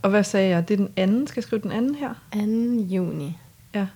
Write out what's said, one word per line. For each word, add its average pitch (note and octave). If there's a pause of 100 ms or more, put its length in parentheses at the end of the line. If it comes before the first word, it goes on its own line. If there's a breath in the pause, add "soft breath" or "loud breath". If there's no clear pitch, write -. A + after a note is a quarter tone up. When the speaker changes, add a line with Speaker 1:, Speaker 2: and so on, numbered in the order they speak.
Speaker 1:
Og G3
hvad G3+
sagde F#3+
jeg? E3+
Det G#3+
er G3+
den G3
anden. G#3
Skal -
jeg -
skrive A3
den G3
anden B3+
her? C4+ (180)
Speaker 2:
Anden A3+
juni. E3 (360)
Speaker 1:
Ja. G3+